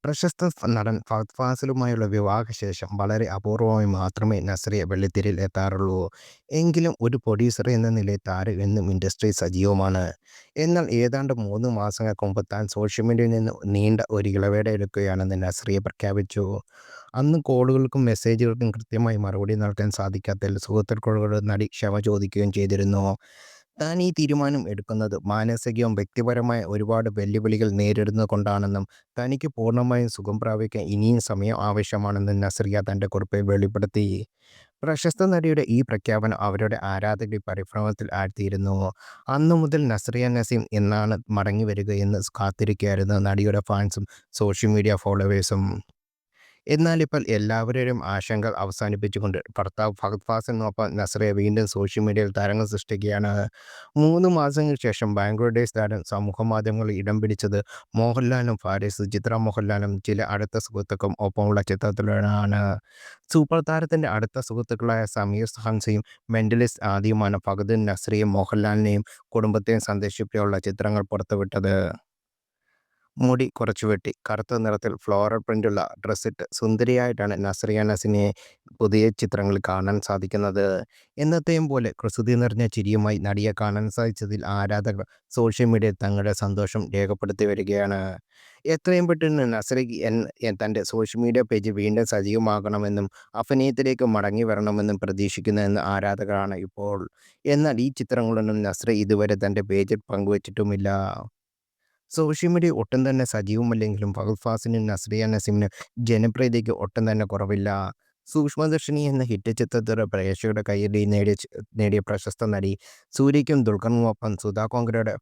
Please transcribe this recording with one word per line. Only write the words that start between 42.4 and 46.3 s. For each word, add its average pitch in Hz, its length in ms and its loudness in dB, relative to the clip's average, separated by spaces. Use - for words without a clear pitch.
നടിയുടെ 101 480 2
ഫാൻസും 101 400 -2
സോഷ്യൽ 104 360 2
മീഡിയ 104 260 4
ഫോളോവേഴ്സും. 98 680 0